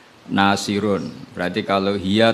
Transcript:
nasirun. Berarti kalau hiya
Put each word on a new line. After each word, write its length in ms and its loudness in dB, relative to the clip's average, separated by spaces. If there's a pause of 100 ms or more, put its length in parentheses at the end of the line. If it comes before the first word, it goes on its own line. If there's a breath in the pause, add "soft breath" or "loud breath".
(300 loud breath)
nasirun. 1040 0
Berarti 320 -4
kalau 320 0
hiya 360 2